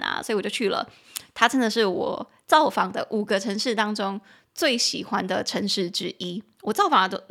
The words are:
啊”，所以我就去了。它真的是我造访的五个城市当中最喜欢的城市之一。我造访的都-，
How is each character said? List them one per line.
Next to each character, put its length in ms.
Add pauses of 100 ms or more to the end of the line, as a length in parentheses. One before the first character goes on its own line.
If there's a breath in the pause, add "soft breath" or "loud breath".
啊”， 200
所 120
以 20
我 60
就 80
去 180
了。 180 (460 loud breath)
它 160
真 100
的 120
是 160
我 440 (160 soft breath)
造 220
访 240
的 180
五 140
个 160
城 180
市 160
当 200
中 260 (340 soft breath)
最 240
喜 260
欢 220
的 180
城 240
市 220
之 280
一。 240 (200)
我 100
造 160
访 200
的 100
都-， 120